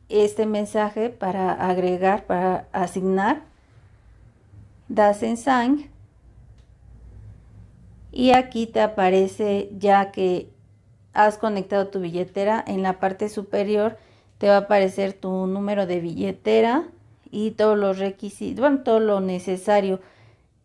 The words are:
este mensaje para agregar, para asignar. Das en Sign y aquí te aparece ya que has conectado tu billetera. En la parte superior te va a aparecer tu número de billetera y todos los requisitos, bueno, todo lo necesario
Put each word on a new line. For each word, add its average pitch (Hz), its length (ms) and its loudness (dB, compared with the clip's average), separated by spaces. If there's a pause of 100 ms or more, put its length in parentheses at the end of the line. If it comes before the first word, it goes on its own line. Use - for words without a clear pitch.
este 208 360 2
mensaje 214 640 -2
para 190 440 -2
agregar, 185 720 0
para 185 460 -2
asignar. 190 720 -2 (1500)
Das 208 340 2
en 226 140 -2
Sign 262 520 0 (2250)
y 247 180 2
aquí 254 380 2
te 226 120 -2
aparece 196 1000 0
ya 196 320 2
que 180 400 -2 (640)
has 214 260 2
conectado 196 480 -2
tu 196 120 -8
billetera. 180 680 -4
En 190 160 -4
la 185 160 -2
parte 190 280 -4
superior 208 680 -2 (400)
te 202 120 2
va 202 80 8
a - 20 4
aparecer 196 540 0
tu 190 340 -4
número 202 400 -2
de 180 120 -2
billetera 214 880 0 (440)
y 214 200 -4
todos 214 240 2
los 196 220 0
requisitos, 196 640 -6
bueno, 269 240 2
todo 226 160 4
lo 208 200 2
necesario 190 800 0 (640)